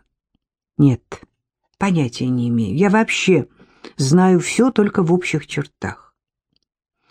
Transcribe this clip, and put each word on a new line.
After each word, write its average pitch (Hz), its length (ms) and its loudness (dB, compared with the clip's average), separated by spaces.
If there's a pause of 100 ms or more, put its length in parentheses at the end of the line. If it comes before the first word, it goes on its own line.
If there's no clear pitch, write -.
(800)
«Нет, 139 420 0 (580)
понятия 156 500 -2
не 123 200 -2
имею. 113 280 -2
Я 196 140 2
вообще 190 580 0 (480)
знаю 180 420 4
всё 226 320 0
только 208 320 0
в 165 100 0
общих 175 360 -2
чертах». - 680 -12 (960)